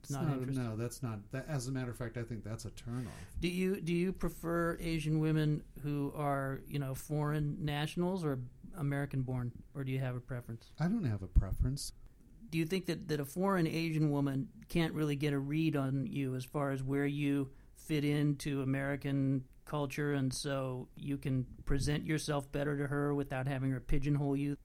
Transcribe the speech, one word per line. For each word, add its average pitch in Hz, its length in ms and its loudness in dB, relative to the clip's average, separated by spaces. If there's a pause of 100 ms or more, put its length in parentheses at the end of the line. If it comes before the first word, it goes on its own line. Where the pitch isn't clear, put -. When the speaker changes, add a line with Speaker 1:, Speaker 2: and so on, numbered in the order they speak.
Speaker 1:
It's - 80 -12
Speaker 2:
It's 139 100 -2
Speaker 1:
not 131 80 2
Speaker 2:
not, 135 100 2
Speaker 1:
interesting? 127 260 -2
Speaker 2:
no, 110 120 -2
that's 120 260 -4
not. 110 160 -4 (140)
That, 135 160 -6
as 135 200 -2
a 135 40 -4
matter 127 180 -2
of 107 80 -8
fact, 117 180 -6
I 117 60 -4
think 117 220 -6
that's 110 200 -6
a 104 60 -6
turn 120 360 -6
off. - 340 -10
Speaker 1:
Do 170 80 2
you, 185 320 2
do 165 120 0
you 180 200 2
prefer 170 680 0
Asian 160 380 2
women 156 440 4 (200)
who 143 340 -2
are, 139 500 0
you 143 120 -4
know, 135 160 -2
foreign 147 720 0
nationals 165 600 0
or 139 140 0 (380)
American 143 460 0
born, 123 280 -2 (240)
or 139 100 -4
do 131 80 -2
you 131 60 0
have 127 180 -2
a 123 40 -6
preference? 117 580 -10
Speaker 2:
I 151 60 0
don't 202 200 0
have 104 180 0
a 92 40 -6
preference. - 680 2 (580)
Speaker 1:
Do 160 80 0
you 160 80 2
think 180 200 0
that, - 220 -2
that 151 100 0
a 143 60 -2
foreign 180 420 2
Asian 156 460 2
woman 139 360 0 (200)
can't 165 260 2
really 151 220 2
get 143 160 2
a 143 60 2
read 147 360 2
on 135 320 2
you 139 300 -2
as 127 80 -4
far 143 260 0
as 135 140 -2
where 139 220 2
you 143 440 2 (240)
fit 147 300 0
into 147 580 2
American 139 840 2 (200)
culture, 147 480 0
and 131 200 2
so 131 600 -2
you 143 240 -4
can 131 280 0 (180)
present 147 400 2
yourself 147 480 0
better 143 240 0
to 143 100 0
her 143 260 2
without 139 360 0
having 135 240 0
her 127 80 -2
pigeonhole 143 560 4
you? 143 280 0